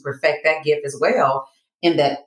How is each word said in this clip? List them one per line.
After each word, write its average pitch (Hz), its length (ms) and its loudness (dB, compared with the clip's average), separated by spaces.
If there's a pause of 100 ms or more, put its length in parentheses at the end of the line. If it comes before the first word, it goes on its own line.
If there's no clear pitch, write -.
perfect 147 420 -2
that 156 200 0
gift 147 200 0
as 135 160 -8
well 139 480 0 (320)
in 170 160 2
that, - 300 0